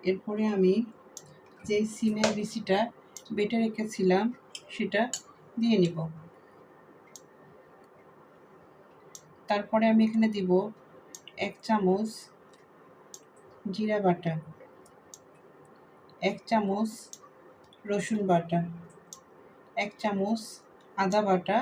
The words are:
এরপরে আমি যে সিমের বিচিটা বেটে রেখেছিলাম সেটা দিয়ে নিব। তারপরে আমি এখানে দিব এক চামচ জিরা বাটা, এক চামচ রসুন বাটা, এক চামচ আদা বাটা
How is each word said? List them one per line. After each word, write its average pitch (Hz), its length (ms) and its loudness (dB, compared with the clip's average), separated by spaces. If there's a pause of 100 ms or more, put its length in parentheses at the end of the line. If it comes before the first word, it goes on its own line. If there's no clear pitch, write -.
(100)
এরপরে 208 340 -2 (120)
আমি 185 180 4 (920)
যে 208 80 0 (180)
সিমের 214 420 0
বিচিটা 202 420 -2 (580)
বেটে 208 220 0
রেখেছিলাম 214 680 0 (500)
সেটা 202 280 0 (580)
দিয়ে 226 220 4
নিব। 165 140 0 (3500)
তারপরে 214 440 0
আমি 220 120 6
এখানে 220 320 2
দিব 185 140 0 (960)
এক 190 80 -8 (120)
চামচ 208 420 2 (1700)
জিরা 214 300 -2
বাটা, 175 300 0 (1900)
এক 202 140 -2 (120)
চামচ 208 420 0 (920)
রসুন 202 360 -2 (100)
বাটা, 170 300 2 (1160)
এক 208 140 -2 (100)
চামচ 208 400 -2 (560)
আদা 196 320 2
বাটা 185 340 2